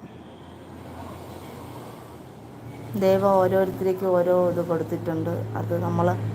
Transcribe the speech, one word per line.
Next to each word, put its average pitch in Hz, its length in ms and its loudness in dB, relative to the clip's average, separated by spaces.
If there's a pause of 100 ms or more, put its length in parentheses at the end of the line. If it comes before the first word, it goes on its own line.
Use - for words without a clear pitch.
(3000)
ദൈവം 190 320 6
ഓരോരുത്തർക്കും 190 760 4
ഓരോ 180 440 6
ഇത് 170 160 0
കൊടുത്തിട്ടുണ്ട്, 165 640 -2
അത് 170 540 -2
നമ്മൾ 175 340 2 (180)